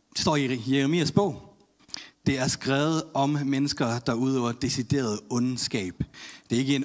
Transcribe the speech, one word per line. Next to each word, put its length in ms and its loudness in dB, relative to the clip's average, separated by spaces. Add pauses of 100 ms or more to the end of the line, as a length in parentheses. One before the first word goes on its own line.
(120)
det 80 -6
står 160 2
i 300 0
Jeremias 460 2
bog. 300 2 (840)
Det 120 2
er 100 0
skrevet 540 0 (120)
om 160 2
mennesker, 680 0
der 160 -2
udøver 380 0
decideret 680 -2 (100)
ondskab. 760 -2 (460)
Det 60 2
er 40 4
ikke 160 2
en 80 -2